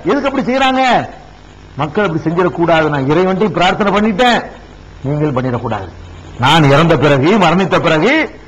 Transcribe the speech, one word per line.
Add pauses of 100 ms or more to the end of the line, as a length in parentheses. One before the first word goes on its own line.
எதுக்கு
அப்படி
செய்யறாங்க? (920)
மக்கள்
அப்படி
செஞ்சிடக்கூடாது,
நான்
இறைவன்ட்டையும்
பிரார்த்தனை
பண்ணிட்டேன், (600)
நீங்கள்
பண்ணிடக்கூடாது. (500)
நான்
இறந்த
பிறகு,
மரணித்த
பிறகு (340)